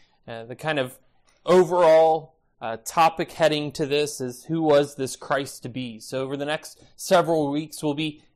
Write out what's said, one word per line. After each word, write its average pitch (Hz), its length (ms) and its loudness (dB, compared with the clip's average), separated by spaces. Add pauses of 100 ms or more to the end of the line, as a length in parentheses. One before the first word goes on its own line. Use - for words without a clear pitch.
(260)
uh, 113 180 -14
the 123 120 -16
kind 151 220 -4
of 127 200 -6 (460)
overall, 160 880 4 (260)
uh, 113 280 -8
topic 165 460 0
heading 151 380 0
to 156 140 -4
this 147 340 -2
is, 127 260 -10
"Who 165 180 -4
was 147 320 4
this 131 200 -8
Christ - 500 -6
to 127 40 -10
be?" 120 320 -12
So 131 220 -8
over 135 160 -8
the 143 80 -6
next - 360 -8 (140)
several 160 540 0
weeks, 151 320 -8
we'll 151 100 -2
be 151 300 -8 (140)